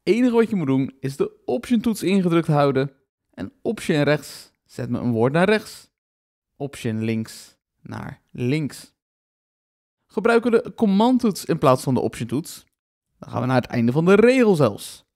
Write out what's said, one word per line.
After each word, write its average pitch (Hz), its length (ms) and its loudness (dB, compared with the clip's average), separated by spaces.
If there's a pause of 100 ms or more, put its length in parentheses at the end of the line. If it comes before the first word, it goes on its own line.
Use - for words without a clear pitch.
enige 233 320 2
wat 226 160 2
je 214 60 -2
moet 165 100 -2
doen 135 340 0
is 135 160 -8
de - 280 -6
Option 240 360 -2
toets 220 220 -2
ingedrukt 175 440 2
houden 143 460 2 (380)
en - 220 -12 (100)
Option 180 400 -2
rechts - 500 -4 (120)
zet 120 260 -10
me 120 80 -4
een 120 140 -2
woord 117 200 2
naar 170 160 2
rechts. - 420 -4 (680)
Option 117 460 -6
links 110 560 -6 (220)
naar - 500 -14
links. 135 640 -6 (1120)
Gebruiken 233 440 2
we 220 120 2
de 170 120 -12
Command 226 460 2
toets 214 240 -2
in 160 140 -2
plaats 127 240 2
van 135 120 0
de 120 60 0
Option - 280 -4
toets, - 360 -8 (540)
dan - 120 -18
gaan 117 100 -6
we 120 60 -2
naar 127 140 2
het - 100 -10
einde 120 220 0
van 156 120 0
de 190 100 6
regel 226 400 6
zelfs. 127 500 -2 (120)